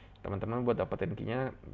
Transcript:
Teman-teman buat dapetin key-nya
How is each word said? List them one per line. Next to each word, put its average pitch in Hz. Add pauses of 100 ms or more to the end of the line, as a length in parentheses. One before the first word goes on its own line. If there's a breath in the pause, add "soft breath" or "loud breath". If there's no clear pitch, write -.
(240 loud breath)
Teman-teman 107
buat 120
dapetin -
key-nya 113 (220)